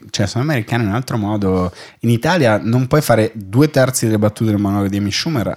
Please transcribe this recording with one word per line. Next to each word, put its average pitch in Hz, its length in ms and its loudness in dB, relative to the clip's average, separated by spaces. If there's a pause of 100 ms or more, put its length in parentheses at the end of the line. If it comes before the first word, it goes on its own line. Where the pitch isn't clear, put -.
(100)
cioè, 104 160 -2
sono 117 160 -2
americani 123 420 -2
in 104 40 -2
un 98 60 -2
altro 127 240 -4
modo. 98 520 -2 (300)
In 117 100 0
Italia 120 500 2
non 123 260 0
puoi 147 160 2
fare 110 320 2
due 113 360 2
terzi 131 360 0
delle 110 120 2
battute 107 320 0
del 104 80 2
monologo 101 300 0
di 98 80 -2
Amy 101 160 -2
Schumer 110 440 -4